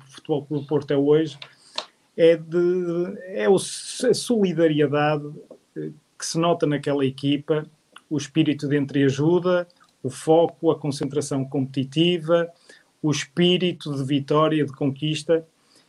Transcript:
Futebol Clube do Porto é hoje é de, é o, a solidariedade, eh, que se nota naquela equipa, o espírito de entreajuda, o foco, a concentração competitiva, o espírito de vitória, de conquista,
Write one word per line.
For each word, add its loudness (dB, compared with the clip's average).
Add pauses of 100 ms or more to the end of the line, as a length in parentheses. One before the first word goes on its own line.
Futebol -6
Clube -6
do -14
Porto -2
é 0
hoje 2 (760)
é 6
de, -2 (120)
é -2
o, 6
a -2
solidariedade, 0 (460)
eh, -8 (280)
que -12
se -6
nota 2
naquela -2
equipa, -2 (420)
o -4
espírito 0
de 0
entreajuda, 2 (340)
o -6
foco, 2
a 0
concentração -4
competitiva, 0 (520)
o 0
espírito 0
de -4
vitória, 0
de -4
conquista, -2 (420)